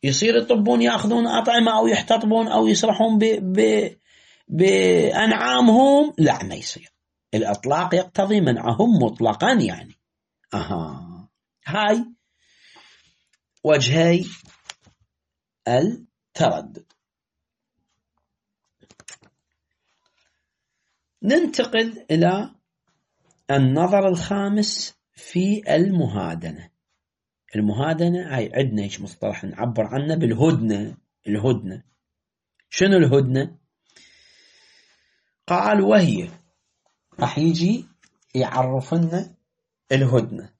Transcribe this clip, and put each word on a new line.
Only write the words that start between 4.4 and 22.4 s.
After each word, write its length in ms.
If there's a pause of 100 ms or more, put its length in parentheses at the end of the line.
بأنعامهم؟ 1700
لا، 260
ما 100
يصير. 380 (420)
الإطلاق 600
يقتضي 460
منعهم 600
مطلقًا 500
يعني. 420 (600)
أها. 760 (380)
هاي 380 (1600)
وجهي 600 (1400)
التردد. 1160 (4000)
ننتقل 880
إلى 440 (960)